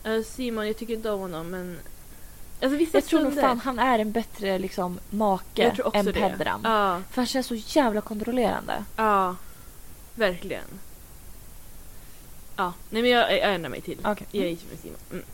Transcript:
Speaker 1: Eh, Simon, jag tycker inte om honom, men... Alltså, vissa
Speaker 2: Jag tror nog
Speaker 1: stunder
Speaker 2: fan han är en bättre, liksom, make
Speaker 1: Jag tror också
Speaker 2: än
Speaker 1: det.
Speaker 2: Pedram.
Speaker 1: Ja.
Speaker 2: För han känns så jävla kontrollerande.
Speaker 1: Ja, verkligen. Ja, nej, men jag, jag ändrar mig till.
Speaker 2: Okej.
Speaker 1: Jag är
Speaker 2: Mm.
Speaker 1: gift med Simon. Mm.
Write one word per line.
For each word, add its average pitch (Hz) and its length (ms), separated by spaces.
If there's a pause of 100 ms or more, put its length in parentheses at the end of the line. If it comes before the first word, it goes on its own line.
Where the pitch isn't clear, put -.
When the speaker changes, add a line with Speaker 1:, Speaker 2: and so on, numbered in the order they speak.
Speaker 1:
Eh, 220 200
Simon, 226 440
jag 214 100
tycker 226 160
inte 220 180
om 202 80
honom, 170 300
men... 180 280 (840)
Alltså, 269 160
vissa 320 200
Speaker 2:
Jag - 80
tror 320 140
nog 285 120
Speaker 1:
stunder 277 180
Speaker 2:
fan 240 100
han 247 200
är 247 200
en 214 120
bättre, 208 480
liksom, 180 400 (100)
make 208 540
Speaker 1:
Jag 233 120
tror 254 120
också 214 120
Speaker 2:
än 196 60
Speaker 1:
det. 196 80
Speaker 2:
Pedram. 196 500
Speaker 1:
Ja. 202 460
Speaker 2:
För - 120
han 247 40
känns 254 220
så 240 80
jävla 220 460
kontrollerande. 214 840 (100)
Speaker 1:
Ja, 196 400 (800)
verkligen. 185 640 (1800)
Ja, 180 180 (160)
nej, 220 120
men 247 100
jag, 240 220
jag 196 200
ändrar 165 160
mig - 120
till. - 220
Speaker 2:
Okej. 208 280
Speaker 1:
Jag 208 140
är - 20
Speaker 2:
Mm. - 20 (100)
Speaker 1:
gift - 120
med 147 80
Simon. - 180 (140)
Mm. 180 220